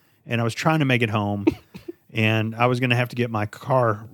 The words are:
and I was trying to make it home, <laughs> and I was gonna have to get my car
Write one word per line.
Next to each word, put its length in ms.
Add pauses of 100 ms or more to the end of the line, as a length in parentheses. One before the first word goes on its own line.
(260)
and 160
I 20
was 120
trying 240
to 60
make 180
it 80
home, 340 (340)
<laughs> 340
and 420
I 100
was 140
gonna 160
have 140
to 60
get 140
my 160
car 680